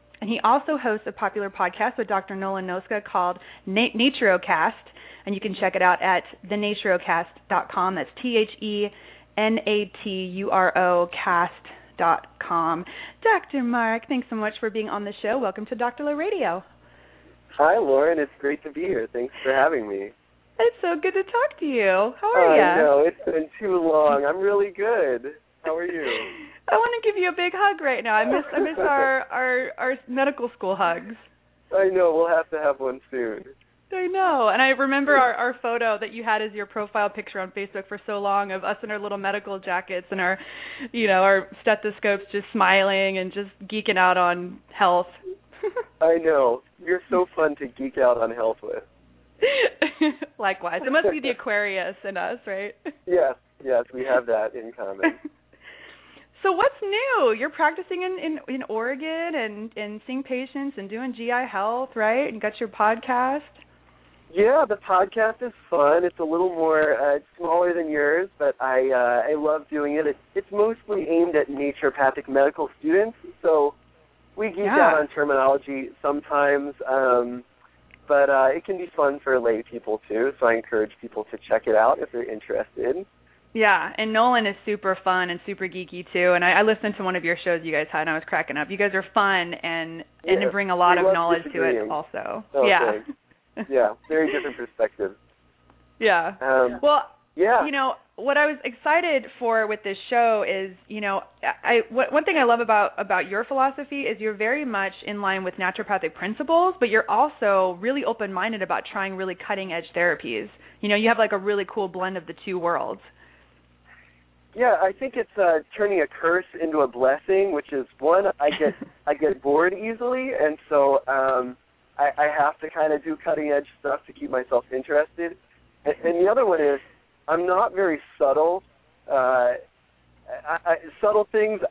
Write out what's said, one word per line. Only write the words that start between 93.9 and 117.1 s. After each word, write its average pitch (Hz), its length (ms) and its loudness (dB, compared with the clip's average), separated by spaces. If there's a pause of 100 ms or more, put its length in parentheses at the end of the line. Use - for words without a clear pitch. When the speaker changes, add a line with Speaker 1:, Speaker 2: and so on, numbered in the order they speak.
Speaker 2:
very 156 240 0
different 139 260 -6
perspective. 107 600 -4
Speaker 1:
<laughs> - 40 -20 (800)
Yeah. 180 400 2
Speaker 2:
Um, 131 440 2
Speaker 1:
well, 294 180 4 (340)
Speaker 2:
yeah. 233 300 4
Speaker 1:
you 302 60 -4
know, 269 220 -2 (240)
what 277 200 -2
I 294 80 4
was 302 180 -2
excited 294 640 0 (140)
for 226 260 0
with 214 180 -6
this 196 140 -6 (140)
show 233 360 2
is, 190 300 -6 (100)
you 214 140 -10
know, 196 200 -2 (200)
I, - 260 -4
I, 233 120 4 (100)
what, 240 240 -2
one 311 120 2
thing 381 120 -2
I 277 60 4
love 233 160 4
about, 214 400 2
about 185 280 -2
your 202 180 -4
philosophy 277 560 -4
is 214 180 -6
you're 214 160 -6
very 240 300 -2
much 196 260 -4 (160)
in 208 140 -8
line 190 220 -2
with 185 120 -6
naturopathic 185 580 -4
principles, 330 640 0
but 240 100 0
you're 220 200 0
also 196 720 0
really 254 240 -2
open-minded 208 560 -4
about 175 300 -4
trying 190 240 -6
really 185 200 -6 (120)
cutting-edge 190 380 -6 (100)
therapies. 160 540 -2 (320)
You 208 80 -2
know, 208 60 4
you 214 120 2
have, 226 100 4
like, 214 140 2
a 202 80 0
really 202 340 -2
cool 196 140 -4
blend 185 300 -6
of 170 100 -10
the 165 80 -14 (100)
two 180 140 -6
worlds. 170 420 -2 (1500)
Speaker 2:
Yeah, 233 260 4
I 190 160 4
think 269 180 -6
it's, - 220 -4
uh, 170 220 4 (160)
turning 202 260 0
a 143 60 0
curse 175 380 0 (160)
into 156 180 0
a 139 80 4
blessing, 147 680 2